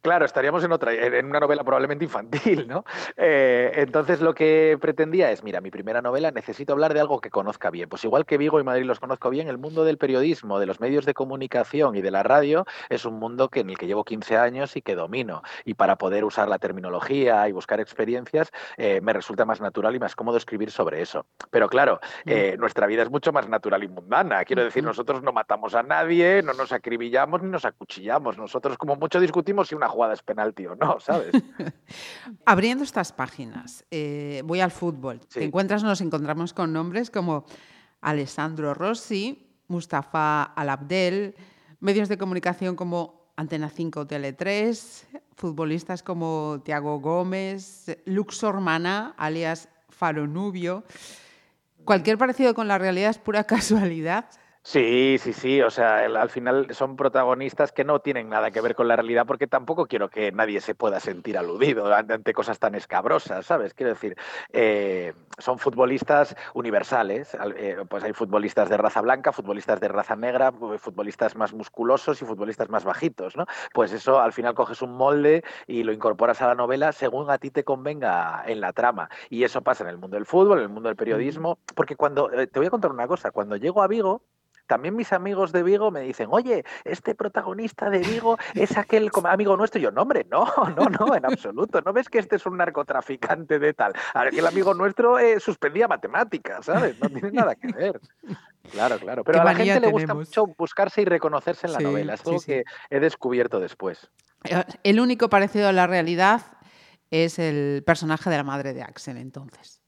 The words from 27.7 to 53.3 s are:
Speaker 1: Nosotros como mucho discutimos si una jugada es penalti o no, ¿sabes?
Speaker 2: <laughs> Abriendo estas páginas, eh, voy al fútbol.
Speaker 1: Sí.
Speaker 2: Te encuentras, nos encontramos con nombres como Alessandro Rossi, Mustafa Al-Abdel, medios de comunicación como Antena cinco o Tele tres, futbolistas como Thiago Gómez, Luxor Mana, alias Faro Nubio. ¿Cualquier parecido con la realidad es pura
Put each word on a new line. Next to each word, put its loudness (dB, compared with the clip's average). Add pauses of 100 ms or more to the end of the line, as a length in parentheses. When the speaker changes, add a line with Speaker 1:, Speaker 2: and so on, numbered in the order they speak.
Speaker 1:
Nosotros -6
como -2
mucho 0
discutimos 0
si -8
una -2
jugada 2
es -8
penalti -4
o -10
no, 0
¿sabes? -2
Speaker 2:
<laughs> -4 (680)
Abriendo 4
estas -4
páginas, -12
eh, -8
voy -4
al 2
fútbol. -6
Speaker 1:
Sí. -8
Speaker 2:
Te -2
encuentras, -2
nos 0
encontramos -4
con -4
nombres -4
como -2 (560)
Alessandro -4
Rossi, -6 (220)
Mustafa -2
Al-Abdel, -2 (440)
medios 0
de -2
comunicación -2
como -6
Antena -6
cinco -6
o -8
Tele -6
tres, -4 (300)
futbolistas -4
como -4
Thiago -4
Gómez, -4
Luxor -2
Mana, -2
alias -4 (200)
Faro -4
Nubio. -6 (1000)
¿Cualquier 4
parecido 4
con -2
la 2
realidad 2
es -4
pura -2